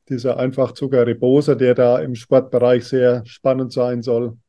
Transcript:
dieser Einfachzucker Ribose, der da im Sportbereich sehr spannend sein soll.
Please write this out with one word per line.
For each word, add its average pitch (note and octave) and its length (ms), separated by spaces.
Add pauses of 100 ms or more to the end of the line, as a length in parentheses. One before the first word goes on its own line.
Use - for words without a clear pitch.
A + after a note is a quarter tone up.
dieser B2 300
Einfachzucker B2+ 680
Ribose, C3 500
der B2 180
da B2 240
im B2 160
Sportbereich B2 720
sehr B2 400
spannend C3 460
sein B2 300
soll. A#2+ 340 (120)